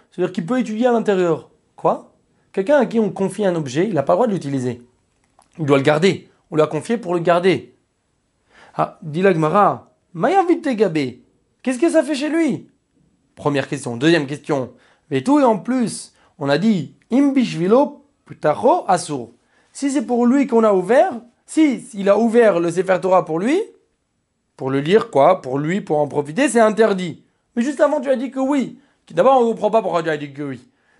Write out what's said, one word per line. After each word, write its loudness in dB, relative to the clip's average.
c'est-à-dire -4
qu'il -6
peut -2
étudier -2
à 2
l'intérieur. -2
Quoi ? -4
Quelqu'un 0
à 2
qui -2
on 0
confie -4
un 0
objet, -2
il -4
n'a 0
pas 2
le 2
droit 2
de -2
l'utiliser. -6
Il -4
doit 4
le 0
garder. 0
On -8
lui 2
a 4
confié -4
pour -6
le -2
garder. 0
Ah, -4
dit -8
la 4
Gemara, 2
Maya 0
vite 0
gabe. 0
Qu'est-ce -4
que 2
ça 2
fait -4
chez -6
lui ? -2
Première -2
question. -8
Deuxième 2
question. -6
Mais -2
tout 2
et 4
en 2
plus, -4
on -4
a 2
dit, 0
Im 2
bishvilo 2
putacho 0
asur. -2
Si -6
c'est -2
pour 0
lui 2
qu'on 2
a 4
ouvert, 2
si 0
il -4
a 4
ouvert 4
le 0
Sefer 0
Torah 2
pour -4
lui, 0
pour -6
le 0
lire, 0
quoi, 4
pour -6
lui, -4
pour -4
en -2
profiter, -2
c'est 0
interdit. 0
Mais -2
juste -4
avant, 2
tu -6
as 2
dit -8
que -8
oui. -2
D'abord, 4
on 4
ne 0
comprend -2
pas 2
pourquoi -2
tu -4
as -2
dit -10
que -12
oui. -10